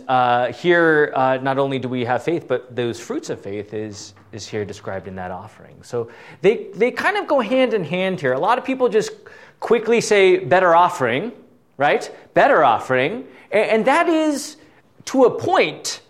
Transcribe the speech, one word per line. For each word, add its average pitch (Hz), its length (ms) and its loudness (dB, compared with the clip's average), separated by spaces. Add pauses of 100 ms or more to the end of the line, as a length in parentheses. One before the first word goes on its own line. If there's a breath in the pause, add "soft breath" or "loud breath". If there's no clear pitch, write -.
uh, 123 460 0
here, 165 600 2
uh, 131 280 2
not 135 160 -2
only 139 200 -2
do 127 120 -6
we 127 160 -4
have 120 180 -2
faith, 165 240 -4
but 123 260 -4
those 117 280 -4
fruits - 280 -10
of - 120 -10
faith 101 320 -12
is, 107 400 -12 (180)
is 104 160 -14
here 107 160 -8
described 95 460 -12
in 95 60 -14
that 92 140 -10
offering. 92 540 -18
So 117 260 -8 (320 loud breath)
they, 208 320 0
they 233 180 -2
kind 330 260 -4
of 381 100 -6
go 285 140 0
hand 240 320 0
in 208 100 -2
hand 180 380 -4
here. 131 100 0
A 131 80 -2
lot 208 180 0
of 254 60 -8
people 254 240 -2
just 208 240 0 (480 loud breath)
quickly 233 400 2
say, 190 380 4
"Better 185 360 4
offering," 165 580 2 (460)
right? 151 320 0 (240 loud breath)
Better 214 300 6
offering. 131 640 0 (240 loud breath)
A-, - 60 0 (160)
and 220 120 2
that 320 220 2
is, 311 480 -2 (500 soft breath)
to 262 200 4
a - 140 2
point, 262 720 -2